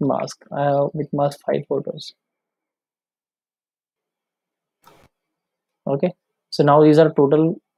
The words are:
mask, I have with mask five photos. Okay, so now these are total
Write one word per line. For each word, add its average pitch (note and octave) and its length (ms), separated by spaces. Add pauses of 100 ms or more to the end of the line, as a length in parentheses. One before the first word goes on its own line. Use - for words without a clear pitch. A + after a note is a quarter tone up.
mask, C3+ 380 (120)
I C#3+ 140
have C#3+ 300
with D3 180
mask C#3+ 320
five C#3+ 240
photos. - 460 (3750)
Okay, D#3 260 (360)
so - 160
now C#3+ 180
these D3+ 160
are D#3+ 140
total D#3 480 (180)